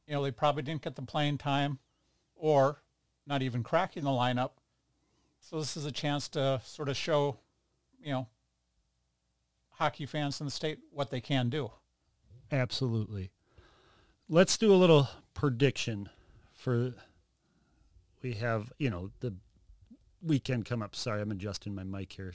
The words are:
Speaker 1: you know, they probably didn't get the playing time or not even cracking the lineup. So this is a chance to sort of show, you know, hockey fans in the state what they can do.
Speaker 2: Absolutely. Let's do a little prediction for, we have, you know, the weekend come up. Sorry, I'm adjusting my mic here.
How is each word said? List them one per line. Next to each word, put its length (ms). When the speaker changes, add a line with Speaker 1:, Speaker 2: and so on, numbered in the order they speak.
Speaker 1:
you 60
know, 100
they 80
probably 320
didn't 200
get 120
the 60
playing 360
time 420
or 460
not 160
even 220
cracking 420
the 40
lineup. 420
So 180
this 160
is 100
a 60
chance 380
to 340
sort 240
of 80
show, 440
you 120
know, 140
hockey 340
fans 340
in 80
the 40
state 280
what 200
they 80
can 300
do. 220
Speaker 2:
Absolutely. 800
Let's 280
do 160
a 20
little 320
prediction 760
for, 400
we 120
have, 440
you 120
know, 300
the 140
weekend 440
come 160
up. 140
Sorry, 260
I'm 100
adjusting 440
my 80
mic 300
here. 220